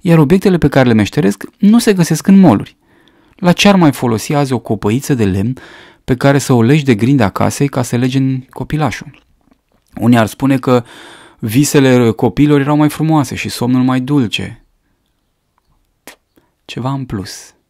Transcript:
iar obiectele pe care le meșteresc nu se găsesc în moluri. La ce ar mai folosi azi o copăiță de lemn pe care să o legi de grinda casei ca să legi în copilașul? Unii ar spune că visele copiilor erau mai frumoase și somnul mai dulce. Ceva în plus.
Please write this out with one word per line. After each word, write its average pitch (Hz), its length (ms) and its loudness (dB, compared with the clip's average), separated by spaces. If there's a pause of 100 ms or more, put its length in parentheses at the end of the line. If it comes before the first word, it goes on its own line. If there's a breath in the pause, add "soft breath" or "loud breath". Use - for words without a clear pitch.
iar 165 180 2
obiectele 175 400 2
pe 147 100 0
care 131 200 2
le 117 60 2
meșteresc 147 500 -2 (140)
nu 214 200 4
se 233 140 0
găsesc 165 340 0
în 196 120 6
moluri. 113 380 2 (640 soft breath)
La 180 120 2
ce 202 160 2
ar 202 80 4
mai 160 160 4
folosi 120 420 -4
azi 139 180 -2
o 120 60 -2
copăiță 110 560 -4
de 113 100 -2
lemn 98 320 -2 (480 loud breath)
pe 135 100 -2
care 139 240 2
să 135 140 -2
o 117 100 4
legi 139 220 2
de 135 100 2
grinda 113 340 0
casei - 400 -2
ca 135 140 -4
să 120 140 -4
legi 127 200 -2
în 131 240 -2 (100)
copilașul? - 760 -8 (680)
Unii 120 240 2
ar 110 80 2
spune 135 320 -2
că 123 260 0 (540 loud breath)
visele 127 720 2
copiilor 143 500 0
erau 147 160 -2
mai 151 120 2
frumoase 156 460 -2
și 104 140 -8
somnul 127 340 -2
mai 127 180 0
dulce. 120 640 -4 (2000)
Ceva 131 280 -10
în 135 120 -8
plus. 104 500 -12 (160)